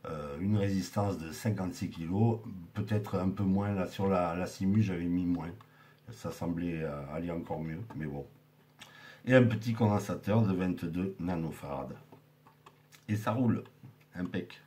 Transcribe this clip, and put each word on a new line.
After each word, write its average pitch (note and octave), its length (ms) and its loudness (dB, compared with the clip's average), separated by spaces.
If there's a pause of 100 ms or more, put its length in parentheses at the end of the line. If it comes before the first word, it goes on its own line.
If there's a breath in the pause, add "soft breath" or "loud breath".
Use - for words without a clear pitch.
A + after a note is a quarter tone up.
Euh, D2 340 -8
une G2+ 180 2
résistance G2 600 0
de E2 120 -8
cinquante-six F#2 600 -4
kilos. G2+ 480 2 (340)
Peut-être G#2 460 -2
un F#2 100 2
peu G2+ 140 -2
moins. G2 300 2
Là, F#2+ 120 0
sur G2 220 -4
la, F2+ 280 2
la F2 120 -2
simu, G2 340 2
j'avais F2+ 240 0
mis F2+ 220 2
moins. E2+ 240 0 (580 loud breath)
Ça - 220 -8
semblait, E2+ 500 -4
euh, D2 220 -4 (100)
aller E2 160 -4
encore E2 320 -6
mieux. D#2+ 200 -6 (140)
Mais D2+ 120 -4
bon. C#2+ 180 -8 (1000 loud breath)
Et B2+ 100 6
un B2+ 80 12
petit A2+ 300 2
condensateur G#2 680 4
de F#2+ 120 4
vingt-deux F2+ 680 0
nanofarad. D#2+ 760 -4 (1160)
Et G#2+ 60 2
ça G#2+ 180 -2
roule. A#2 300 2 (520)
Impec. F2+ 520 -6